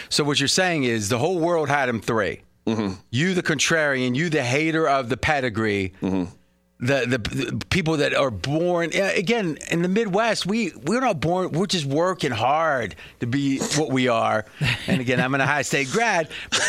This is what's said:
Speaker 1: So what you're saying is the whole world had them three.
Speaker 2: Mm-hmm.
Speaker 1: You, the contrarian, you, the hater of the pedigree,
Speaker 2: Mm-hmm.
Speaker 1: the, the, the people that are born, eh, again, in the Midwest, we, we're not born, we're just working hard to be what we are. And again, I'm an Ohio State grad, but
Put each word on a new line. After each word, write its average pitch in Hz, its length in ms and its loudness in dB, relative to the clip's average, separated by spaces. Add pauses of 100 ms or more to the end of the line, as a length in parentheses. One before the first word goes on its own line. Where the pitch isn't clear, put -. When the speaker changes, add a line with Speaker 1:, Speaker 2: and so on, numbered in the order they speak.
Speaker 1:
So - 140 0
what 143 160 0
you're 139 80 2
saying 170 360 2
is 113 260 0
the 120 100 2
whole 170 200 0
world 160 300 2
had 143 180 2
them 113 140 -2
three. 104 400 0 (260)
Speaker 2:
Mm-hmm. 107 260 0 (160)
Speaker 1:
You, 165 240 0
the 175 80 0
contrarian, 139 760 0
you, 165 140 0
the 147 140 0
hater 156 440 0
of 135 220 2
the 123 80 -2
pedigree, 110 840 0
Speaker 2:
Mm-hmm. 95 260 -2 (540)
Speaker 1:
the, 131 280 0
the, 123 100 0 (400)
the - 140 -8
people 160 260 0
that 135 160 0
are 135 160 2
born, 160 640 0
eh, 190 240 0
again, 190 400 0 (140)
in 170 100 2
the 180 60 2
Midwest, 208 580 0
we, 208 260 0 (140)
we're 214 140 0
not 226 200 0
born, 175 340 0
we're 175 120 0
just 175 200 -2
working 160 440 0
hard 127 640 0 (240)
to 123 60 -4
be 135 320 0 (200)
what 151 140 0
we 127 180 2
are. 110 360 2 (420)
And 139 140 0
again, 123 180 0
I'm 127 140 0
an 139 80 2
Ohio 139 220 2
State 139 280 -2
grad, 190 380 0 (220)
but - 180 0